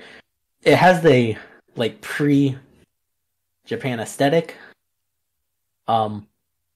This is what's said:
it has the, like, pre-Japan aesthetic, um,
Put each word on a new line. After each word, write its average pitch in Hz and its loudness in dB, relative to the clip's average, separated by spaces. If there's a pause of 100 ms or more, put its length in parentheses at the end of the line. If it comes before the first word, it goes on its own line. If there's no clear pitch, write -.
(640)
it 147 4
has 175 4
the, 123 4 (400)
like, 113 -4
pre-Japan 139 -2 (1400)
aesthetic, 143 -2 (1300)
um, 107 -4 (480)